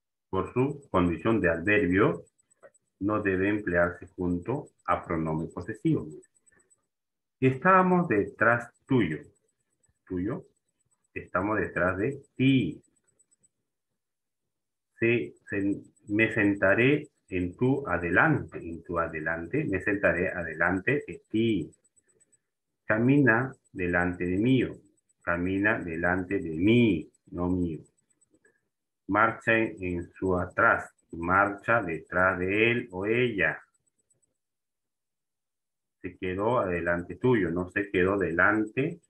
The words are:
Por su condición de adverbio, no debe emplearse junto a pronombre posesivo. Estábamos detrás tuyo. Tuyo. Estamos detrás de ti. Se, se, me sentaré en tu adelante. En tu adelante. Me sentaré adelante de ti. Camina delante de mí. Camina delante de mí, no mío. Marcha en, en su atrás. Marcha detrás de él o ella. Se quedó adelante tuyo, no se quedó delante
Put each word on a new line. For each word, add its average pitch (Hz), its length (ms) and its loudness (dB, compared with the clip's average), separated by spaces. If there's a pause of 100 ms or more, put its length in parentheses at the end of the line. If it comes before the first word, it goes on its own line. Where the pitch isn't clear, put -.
(280)
Por 95 240 -4
su 139 280 -2 (120)
condición 92 480 2
de 87 100 2
adverbio, 90 720 2 (760)
no 104 200 -2
debe 95 280 0
emplearse 87 680 -2
junto 90 540 -4 (180)
a - 180 -2
pronombre 80 480 -4
posesivo. 104 540 -2 (1300)
Estábamos 180 680 4
detrás 113 680 0 (140)
tuyo. 92 320 0 (880)
Tuyo. 98 380 -6 (680)
Estamos 101 460 -2
detrás 90 400 0
de 127 240 -4 (140)
ti. 127 440 2 (2250)
Se, 117 340 0 (140)
se, 101 320 -4 (260)
me 107 260 2
sentaré 101 760 2 (220)
en 90 260 -4
tu 131 320 0
adelante. 90 680 0
En 82 240 -12
tu 85 160 -6
adelante. 82 680 -4
Me 95 160 -4
sentaré 92 480 0
adelante 87 800 -2
de - 240 -14
ti. 107 400 -2 (1160)
Camina 123 680 2 (180)
delante 90 540 -2
de 90 100 -2
mí. 120 260 2 (600)
Camina 95 560 0
delante 90 600 -2
de 82 100 -8
mí, 95 580 2 (220)
no 87 180 -4
mío. 87 320 -2 (1300)
Marcha 113 500 2
en, 110 260 0
en 87 300 -6
su 92 240 -2
atrás. 98 540 0 (220)
Marcha 101 680 0
detrás 90 560 0
de 101 340 2
él 120 180 -4
o 92 160 -6
ella. 110 540 0 (2500)
Se 90 140 -12
quedó 101 440 -2
adelante 87 560 -4
tuyo, 110 340 2
no 87 200 -2
se - 200 -4
quedó 95 260 2
delante 107 920 0